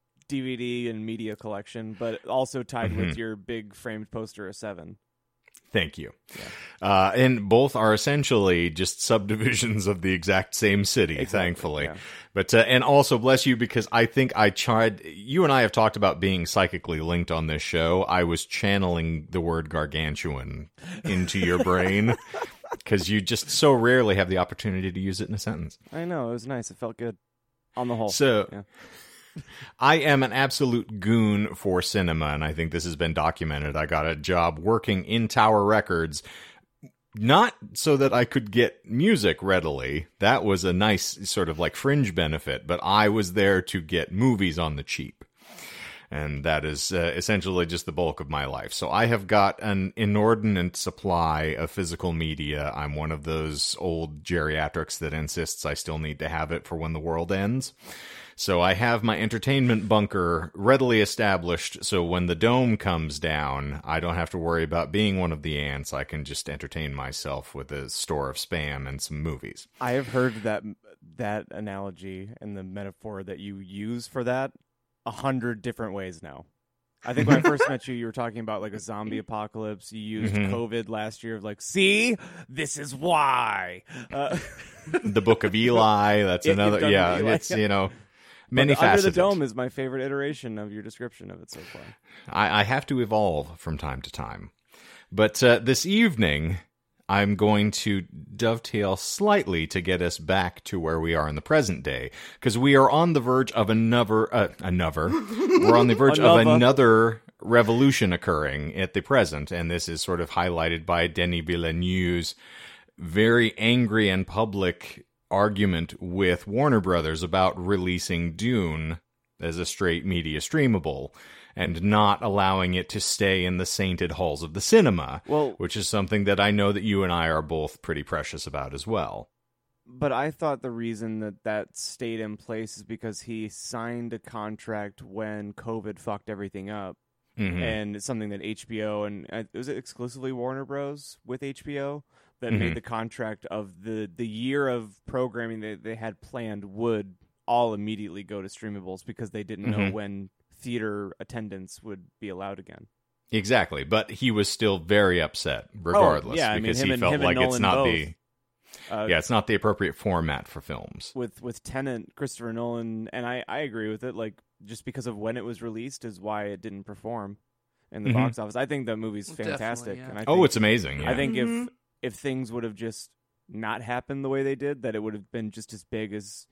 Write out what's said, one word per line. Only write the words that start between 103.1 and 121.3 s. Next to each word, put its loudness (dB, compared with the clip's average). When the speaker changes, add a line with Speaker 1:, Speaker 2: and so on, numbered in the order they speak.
Speaker 2:
the 4
verge 2
of 2
another, 4
uh, 4
another. 0
Speaker 3:
<laughs> -2
Speaker 2:
We're 8
on 8
the 4
verge 6
of 10
Speaker 1:
Another. 8
Speaker 2:
another 6
revolution 6
occurring 0
at -2
the 0
present, 2
and -2
this -2
is -6
sort -2
of -6
highlighted 0
by 2
Denis -2
Villeneuve's 0
very 4
angry 4
and 0
public -2
argument 2
with 0
Warner 4
Brothers 0
about 2
releasing 0
Dune -2
as -4
a -4
straight -2
media -2
streamable 0